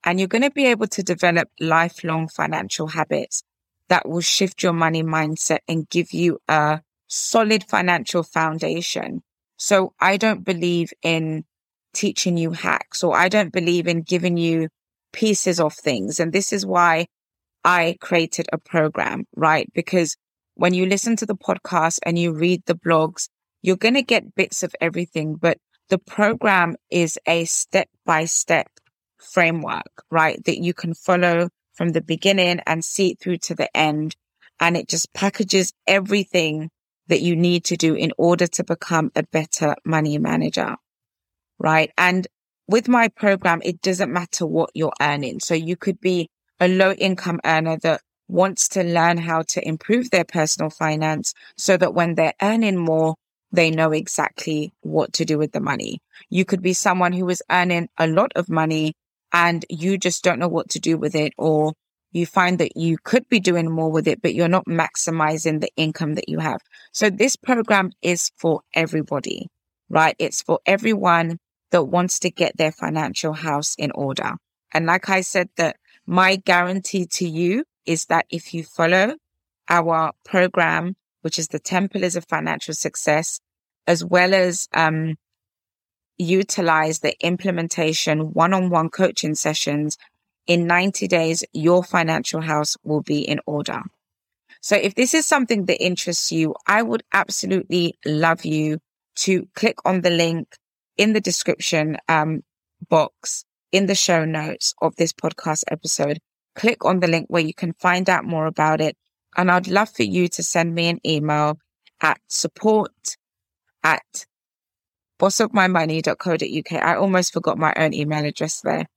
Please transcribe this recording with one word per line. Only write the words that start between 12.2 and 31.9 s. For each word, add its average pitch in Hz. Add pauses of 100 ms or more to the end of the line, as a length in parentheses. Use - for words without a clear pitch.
you 165
hacks, -
or 165
I 180
don't 196
believe 175
in 170
giving 175
you 165 (420)
pieces 190
of 151
things. 117
And 165
this 190
is 196
why 175 (580)
I 175
created 170
a 156
program, - (120)
right? 156
Because 175 (380)
when 180
you 185
listen 202
to 214
the 202
podcast 175
and 170
you 170
read 175
the 175
blogs, 165 (320)
you're 180
gonna 247
get -
bits -
of 170
everything, 165
but 165 (320)
the 190
program 202 (160)
is 170
a 165
step-by-step - (500)
framework, -
right? 160
That 170
you 175
can 165
follow 175 (260)
from 170